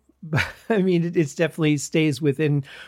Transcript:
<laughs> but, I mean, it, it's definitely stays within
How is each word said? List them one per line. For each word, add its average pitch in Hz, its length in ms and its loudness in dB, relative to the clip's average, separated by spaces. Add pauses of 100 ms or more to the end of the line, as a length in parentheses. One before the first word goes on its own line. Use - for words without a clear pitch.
<laughs> - 140 -20
but, 156 220 0 (240)
I 214 140 2
mean, 175 220 2
it, 170 120 -6
it's 156 200 0
definitely 156 400 0
stays 156 440 0
within 147 440 0 (240)